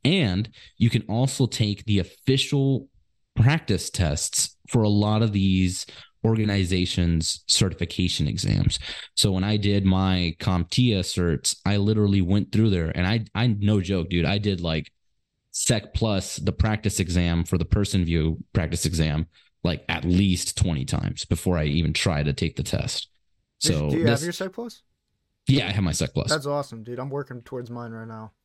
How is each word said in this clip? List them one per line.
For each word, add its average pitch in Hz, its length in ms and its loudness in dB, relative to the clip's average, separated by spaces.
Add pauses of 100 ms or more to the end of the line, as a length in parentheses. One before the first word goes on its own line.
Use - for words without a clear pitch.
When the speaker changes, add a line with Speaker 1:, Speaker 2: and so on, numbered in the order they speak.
Speaker 1:
and 120 440 2 (300)
you 117 100 4
can 113 140 2
also 127 440 0
take 104 380 -2
the 104 140 2
official 135 880 0 (480)
practice 113 540 2
tests - 640 -2 (120)
for 117 140 2
a 107 60 2
lot 104 340 2
of 110 100 2
these 92 520 2 (400)
organizations' 92 1200 0
certification 90 800 -2
exams. 50 520 0 (380)
So 104 160 2
when 92 120 0
I 107 140 0
did 101 260 2
my 92 560 2
CompTIA 98 600 0
certs, 85 560 -2 (100)
I 101 100 4
literally 101 460 2
went 95 300 0
through 110 180 4
there, 85 260 0
and 90 100 0
I, 110 280 0
I, 117 140 2
no 104 340 2
joke, 87 260 -2
dude, 87 160 0
I 95 140 0
did, 101 240 -2
like, 80 280 -4 (600)
Sec - 440 -2
Plus, 104 420 -2
the 87 160 -2
practice 107 480 0
exam 85 420 2
for 87 160 0
the 82 60 0
person 98 400 2
view 80 340 0 (140)
practice 82 340 -2
exam, 78 400 0 (380)
like, 85 240 -2
at 82 160 -4
least 90 520 2
twenty 76 280 0
times - 400 -4
before 85 340 0
I 78 60 0
even 76 280 0
tried 73 340 0
to 71 60 0
take 78 220 -2
the - 80 -6
test. - 460 -6 (540)
Speaker 2:
Do - 80 0
you, 180 40 0
Speaker 1:
So 151 140 -2
Speaker 2:
do 143 100 0
you 104 60 0
Speaker 1:
this 117 80 4
Speaker 2:
have 135 100 -2
your 170 100 -6
Sec 190 200 -8
Plus? 233 300 -14 (680)
Speaker 1:
Yeah, 131 180 2
I 98 40 -2
have 101 120 0
my 85 100 0
Sec 78 200 -2
Plus. - 160 -2
Speaker 2:
That's 147 180 -2
awesome, 143 380 -6
dude. 120 160 -10
I'm 139 100 -8
working 135 320 -8
towards 120 280 -12
mine 120 200 -12
right 113 160 -14
now. 110 280 -16 (100)